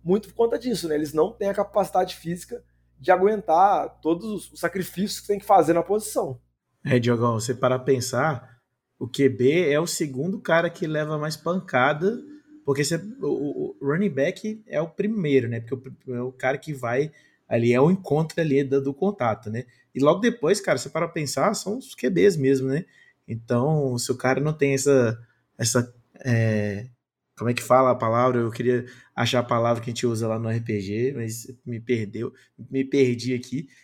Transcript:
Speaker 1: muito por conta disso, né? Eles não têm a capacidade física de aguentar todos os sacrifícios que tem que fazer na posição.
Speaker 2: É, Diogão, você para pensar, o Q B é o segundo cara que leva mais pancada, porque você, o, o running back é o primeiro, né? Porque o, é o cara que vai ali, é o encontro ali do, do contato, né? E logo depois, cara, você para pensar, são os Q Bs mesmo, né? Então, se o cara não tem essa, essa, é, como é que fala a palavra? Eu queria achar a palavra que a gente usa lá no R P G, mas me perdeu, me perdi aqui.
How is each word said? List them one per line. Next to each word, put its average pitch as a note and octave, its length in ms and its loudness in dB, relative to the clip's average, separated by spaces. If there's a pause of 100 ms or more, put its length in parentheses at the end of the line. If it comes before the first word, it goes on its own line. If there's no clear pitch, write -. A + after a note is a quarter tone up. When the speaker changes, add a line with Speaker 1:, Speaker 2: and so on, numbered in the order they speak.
Speaker 1:
muito F#3+ 260 0
por - 60 -20
conta A#3 220 2
disso, A3+ 300 -4
né? D3+ 80 0
Eles D3+ 180 -2
não D#3 200 2
têm G3 160 -2
a G3 40 -2
capacidade F#3+ 640 0
física F3 480 -10 (340)
de C#3+ 140 0
aguentar F#3 880 4
todos G3+ 500 -4
os - 80 -20
sacrifícios F3+ 600 -4
que - 80 -18
tem G3+ 120 -2
que - 60 -16
fazer E3+ 280 6
na E3 100 2
posição. G3+ 560 -4 (460)
Speaker 2:
É, B2+ 120 4
Diogão, A#2 420 2
você A#2 140 -4
para C3 240 0
pensar, C3 840 -2 (380)
o C3 100 -8
Q C3+ 220 2
B C#3 420 2
é D3 80 2
o E3+ 80 -2
segundo D#3 520 -6
cara E3+ 300 2
que E3+ 180 -6
leva D3+ 300 -4
mais D#3 180 -4
pancada, E3 840 0 (460)
porque C#3+ 200 0
você, E3 120 -2 (240)
o, - 640 -4
o C#3+ 40 -8
running F3 260 0
back F3+ 560 -4
é D3 120 -4
o E3 80 -4
primeiro, D#3+ 640 0
né? A#2 100 -4
Porque A#2+ 300 -8 (200)
o, B2 60 -6
é A#2+ 60 -4
o B2+ 100 -6
cara C3+ 260 -2
que D3+ 160 -10
vai B2+ 380 -2 (380)
ali, A#2 240 2
é B2 80 6
o D#3+ 100 6
encontro D#3+ 480 -2
ali C#3+ 240 2
do, C3+ 180 0
do C#3 120 -4
contato, C3 560 -2
né? B2 160 -8 (280)
E B2+ 60 -6
logo D3 200 6
depois, G3+ 420 2
cara, D3 160 0
você - 120 -8
para E3 180 -2
pensar, D#3+ 460 -2
são G3+ 240 -6
os - 160 -14
Q B3 160 -4
Bs F#3 280 4
mesmo, C3 320 2
né? D3+ 160 -2 (420)
Então, B2+ 680 0
se B2 140 -4
o A#2+ 60 0
cara C3 220 0
não D3+ 140 0
tem C#3 220 0
essa, C3 440 2 (380)
essa, A#2+ 340 0 (320)
é, A2 640 0 (480)
como A2+ 140 -4
é B2 60 0
que - 80 -6
fala B2+ 260 6
a A#2+ 60 4
palavra? A#2+ 440 2
Eu A2+ 120 -2
queria A#2+ 340 -2 (300)
achar A#2+ 240 0
a A#2+ 40 0
palavra A#2 380 0
que A#2+ 80 -8
a A#2 40 -8
gente B2 120 -4
usa A2+ 220 0
lá A2 100 -2
no A2+ 120 -4
R A#2 120 -2
P A2 180 -4
G, G#2+ 360 -4
mas A2+ 360 -10 (140)
me A#2 140 -8
perdeu, A2+ 540 -4 (360)
me C3+ 140 -2
perdi B2+ 500 0
aqui. B2 340 -8 (160)